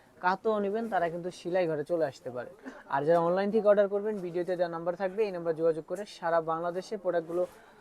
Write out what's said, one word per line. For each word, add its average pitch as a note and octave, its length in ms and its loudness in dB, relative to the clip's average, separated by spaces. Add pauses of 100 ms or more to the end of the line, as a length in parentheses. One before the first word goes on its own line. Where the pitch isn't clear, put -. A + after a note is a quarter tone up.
(200)
কাতোয়া G3+ 400 0
নেবেন, G#3+ 280 -2
তারা F3 200 0
কিন্তু F3 220 -6
সেলাই F3+ 360 -2
ঘরে D3+ 180 -2
চলে E3 200 0
আসতে C3 260 -6
পারে। A#2+ 200 -10 (380)
আর C#3+ 180 0
যারা E3+ 120 6
অনলাইন F3+ 320 2
থেকে G#3 180 4
অর্ডার G3+ 200 6
করবেন, G3+ 300 -2
ভিডিওতে F3 380 -4
দেওয়া E3+ 200 0
নাম্বার E3+ 180 -2
থাকবে, G3 300 -2
এই G3+ 60 0
নাম্বার E3+ 260 -2
যোগাযোগ D#3+ 280 2
করে F#3 200 -6 (160)
সারা E3+ 200 2
বাংলাদেশে E3+ 560 -4
প্রোডাক্টগুলো F3 500 0 (340)